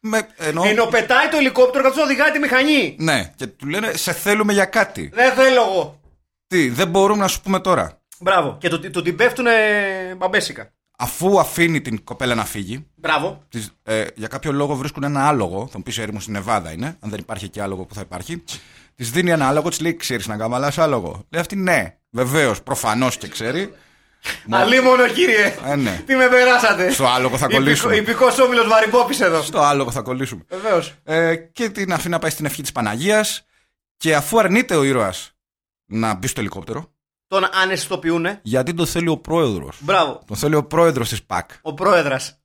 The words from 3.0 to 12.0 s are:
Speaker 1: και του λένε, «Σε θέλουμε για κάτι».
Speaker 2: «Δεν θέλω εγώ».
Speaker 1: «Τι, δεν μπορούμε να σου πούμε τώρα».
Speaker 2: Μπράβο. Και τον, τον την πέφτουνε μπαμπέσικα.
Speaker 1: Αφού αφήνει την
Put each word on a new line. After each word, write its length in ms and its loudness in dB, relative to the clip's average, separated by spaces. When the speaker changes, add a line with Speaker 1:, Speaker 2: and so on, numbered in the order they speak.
Speaker 1:
και 100 -8
του 200 -16
λένε, 300 -4
«Σε 160 -4
θέλουμε 400 0
για 120 4
κάτι». 500 -2
Speaker 2:
«Δεν 180 4
θέλω 300 6
εγώ». 380 -2
Speaker 1:
«Τι, 220 2
δεν 200 0
μπορούμε 320 2
να 80 2
σου 120 -4
πούμε 200 0
τώρα». 380 0
Speaker 2:
Μπράβο. 380 2
Και 80 0
τον, 240 -4
τον 120 -4
την 120 -2
πέφτουνε 360 2
μπαμπέσικα. 560 -4
Speaker 1:
Αφού 420 2
αφήνει 400 0
την 240 -8